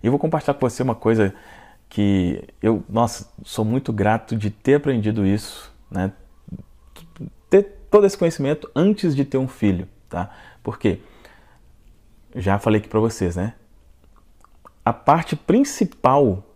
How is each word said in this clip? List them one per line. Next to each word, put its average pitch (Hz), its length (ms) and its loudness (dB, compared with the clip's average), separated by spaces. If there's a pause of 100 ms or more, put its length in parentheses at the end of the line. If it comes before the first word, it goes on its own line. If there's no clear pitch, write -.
E 104 40 0
eu 120 40 2
vou 139 80 2
compartilhar 156 340 -2
com 127 160 -2
você 131 140 -6
uma 123 120 0
coisa 110 380 2 (540)
que 95 560 0 (180)
eu, 107 280 0
nossa, 117 420 -2 (120)
sou - 200 -4
muito 123 300 -2
grato 107 420 0
de 104 140 -4
ter 131 260 2
aprendido 113 500 0
isso, - 480 -4 (160)
né? 95 220 -4 (1400)
Ter 196 140 6 (260)
todo 202 160 6
esse 196 120 0
conhecimento 151 580 -2
antes 180 400 2
de 139 80 0
ter 135 140 -4
um 131 100 -2
filho, 95 400 -2 (220)
tá? 87 200 -8 (320)
Por - 160 -8
quê? - 220 0 (1400)
Já 98 240 -2
falei 107 220 2
aqui - 80 -16
pra 110 100 0
vocês, 98 380 -2
né? 101 160 -4 (1400)
A 117 40 -2
parte 160 420 0
principal 143 1080 0 (120)